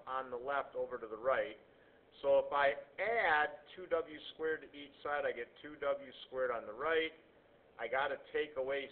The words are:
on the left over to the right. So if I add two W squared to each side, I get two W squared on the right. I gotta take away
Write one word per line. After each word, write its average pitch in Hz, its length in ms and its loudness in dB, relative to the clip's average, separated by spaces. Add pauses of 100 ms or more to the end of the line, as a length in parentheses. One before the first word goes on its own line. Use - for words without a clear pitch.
on 131 240 -4
the 123 80 -4
left 131 400 -2
over 123 200 -4
to 113 120 -8
the 110 80 -6
right. 113 400 2 (640)
So 139 200 6
if 135 120 -2
I 143 200 6 (240)
add 180 560 2 (200)
two 185 160 -12
W 156 300 0 (140)
squared 160 320 -2
to 120 80 -18
each 143 280 -14
side, 147 240 -2
I 127 80 2
get 117 160 -6 (120)
two 101 200 -14
W 139 300 0 (140)
squared 127 240 0
on 113 160 -2
the 107 80 -8
right. 160 400 2 (640)
I - 120 -6
gotta 135 280 0 (160)
take 151 240 0
away 135 340 -2